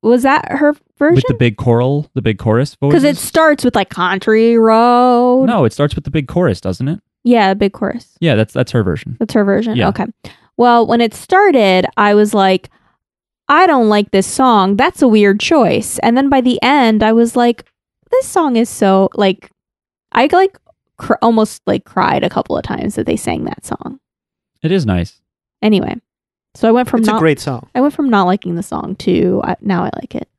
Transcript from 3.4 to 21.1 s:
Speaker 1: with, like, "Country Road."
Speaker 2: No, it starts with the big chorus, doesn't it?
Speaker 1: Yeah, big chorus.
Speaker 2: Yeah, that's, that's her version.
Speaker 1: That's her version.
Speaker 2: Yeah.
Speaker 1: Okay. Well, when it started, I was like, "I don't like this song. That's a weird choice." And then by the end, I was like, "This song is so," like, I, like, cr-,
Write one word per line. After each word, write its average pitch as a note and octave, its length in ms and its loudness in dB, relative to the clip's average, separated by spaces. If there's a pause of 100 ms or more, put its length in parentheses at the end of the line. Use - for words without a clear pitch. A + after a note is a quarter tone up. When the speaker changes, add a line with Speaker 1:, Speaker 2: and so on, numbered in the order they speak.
Speaker 1:
with, B3 120 0
like, G3 120 -2
"Country A3 720 0
Road." B3 880 2
Speaker 2:
No, A3 180 0
it A2 80 0
starts D3 220 -2
with D#3 100 -8
the C#3 60 -10
big D3 160 -4
chorus, D#3+ 340 -2
doesn't F#2+ 280 -6
it? E3 120 -8 (220)
Speaker 1:
Yeah, A3 320 2
big G3+ 180 -2
chorus. - 480 -10
Speaker 2:
Yeah, D#3+ 140 2
that's, G#2+ 180 0
that's B2+ 200 -4
her A#2 100 0
version. F#2 380 -4
Speaker 1:
That's A3 140 -6
her G#3 100 2
version. G#3 320 -2
Speaker 2:
Yeah. G#3 140 0
Speaker 1:
Okay. - 160 -6 (500)
Well, A#3 320 4
when A#3 120 0
it A3+ 140 -2
started, B3 720 2 (100)
I G#3 180 2
was G#3 200 2
like, F#3+ 340 0 (800)
"I E4+ 200 4
don't B3+ 200 2
like G#3 220 0
this F#3+ 160 0
song. G#3 500 2
That's C#4+ 260 0
a C4 60 4
weird G#3 300 4
choice." A3 600 0
And A#3 160 0
then C#4 120 0
by C4+ 120 2
the B3 220 0
end, A#3 420 2
I A3 80 2
was A#3 240 2
like, A#3+ 280 0 (460)
"This C5 160 0
song D4+ 300 -2
is A#3 120 0
so," F#3+ 460 2
like, G3 360 -2 (640)
I, B3+ 200 2
like, F#4+ 260 2 (400)
cr-, - 240 -2